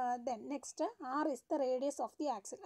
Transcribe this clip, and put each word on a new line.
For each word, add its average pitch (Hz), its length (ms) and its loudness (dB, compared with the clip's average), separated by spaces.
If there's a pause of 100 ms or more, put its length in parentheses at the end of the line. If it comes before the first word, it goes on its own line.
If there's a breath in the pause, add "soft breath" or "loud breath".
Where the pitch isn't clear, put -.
(280)
then 240 120 0 (140)
next, - 260 -6 (400)
R 311 140 4
is 233 160 -4
the 311 140 4
radius 254 420 2
of 214 140 -4
the 302 160 2
axle. 214 300 -8